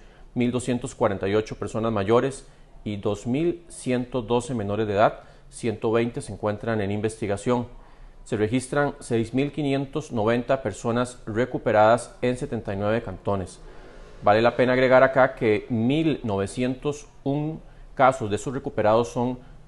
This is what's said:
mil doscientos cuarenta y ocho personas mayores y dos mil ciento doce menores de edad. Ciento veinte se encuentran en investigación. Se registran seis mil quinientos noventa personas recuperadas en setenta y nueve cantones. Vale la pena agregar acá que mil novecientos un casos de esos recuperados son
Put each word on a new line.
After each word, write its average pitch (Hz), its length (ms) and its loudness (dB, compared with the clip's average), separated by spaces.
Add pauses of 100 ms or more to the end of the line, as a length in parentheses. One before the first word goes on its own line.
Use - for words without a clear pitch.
(340)
mil 123 160 0
doscientos 123 460 -4
cuarenta 98 320 0
y 101 80 2
ocho - 240 -2
personas 110 320 -4
mayores 117 560 0 (340)
y 104 140 -6
dos 101 320 -4
mil 165 400 -2
ciento 123 520 -4
doce 120 320 -2
menores 104 360 -2
de 101 60 -2
edad. 110 260 4 (280)
Ciento 110 440 -4
veinte 120 280 0
se 113 120 -12
encuentran 107 480 -4
en 98 100 -2
investigación. 107 760 -2 (560)
Se 123 120 -4
registran 127 640 -2
seis 113 340 -2
mil 139 200 0
quinientos 139 580 -4
noventa 120 500 0
personas 120 640 -4
recuperadas 113 960 2
en 123 160 0
setenta 110 380 -8
y 95 40 -4
nueve 104 220 0
cantones. 95 600 -6 (640)
Vale 107 180 6
la 117 140 4
pena 127 160 4
agregar 127 320 6
acá 131 320 4
que 107 320 2
mil 131 560 0
novecientos 127 840 -4 (160)
un 151 380 -4 (340)
casos 131 340 4
de 101 60 0
esos 123 180 -4
recuperados 110 540 2
son 127 320 -4 (300)